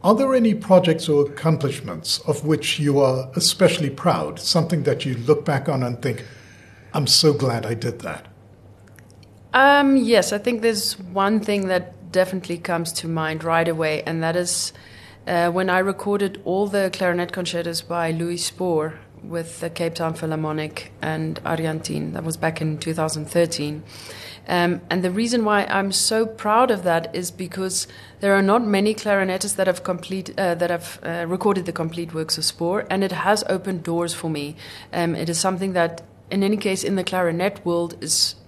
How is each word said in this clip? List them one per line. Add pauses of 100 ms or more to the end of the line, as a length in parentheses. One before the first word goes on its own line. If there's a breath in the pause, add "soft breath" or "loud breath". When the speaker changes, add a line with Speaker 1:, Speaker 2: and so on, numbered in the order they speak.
Speaker 1:
are
there
any
projects
or
accomplishments
of
which
you
are
especially
proud,
something
that
you
look
back
on
and
think, (680 loud breath)
"I'm
so
glad
I
did
that"? (1300)
Speaker 2:
Um,
yes,
I
think
there's
one
thing
that
definitely
comes
to
mind
right
away,
and
that
is, (540 loud breath)
uh,
when
I
recorded
all
the
clarinet
concertos
by
Louis
Spohr (220)
with
the
Cape
Town
Philharmonic (100)
and
Arjantin.
That
was
back
in
two
thousand
thirteen. (640 loud breath)
Um,
and
the
reason
why
I'm
so
proud
of
that
is
because (340 loud breath)
there
are
not
many
clarinetists
that
have
complete,
uh,
that
have,
uh,
recorded
the
complete
works
of
Spohr,
and
it
has
opened
doors
for
me. (340 loud breath)
Um,
it
is
something
that, (300)
in
any
case,
in
the
clarinet
world
is (120)